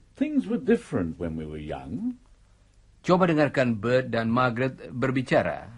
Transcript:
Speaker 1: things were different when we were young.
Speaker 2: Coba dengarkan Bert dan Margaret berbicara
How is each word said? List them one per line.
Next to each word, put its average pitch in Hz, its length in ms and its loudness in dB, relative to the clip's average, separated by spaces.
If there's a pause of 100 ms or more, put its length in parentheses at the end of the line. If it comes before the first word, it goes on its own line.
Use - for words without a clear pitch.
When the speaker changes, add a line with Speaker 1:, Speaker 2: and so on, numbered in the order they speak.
(160)
Speaker 1:
things 285 320 0
were 233 100 0
different 127 640 0
when 80 160 -4
we 78 80 -6
were 76 160 -10
young. 76 560 -8 (880)
Speaker 2:
Coba 180 240 4
dengarkan 139 480 2
Bert 123 320 2
dan 113 240 0
Margaret 127 560 0
berbicara 127 880 0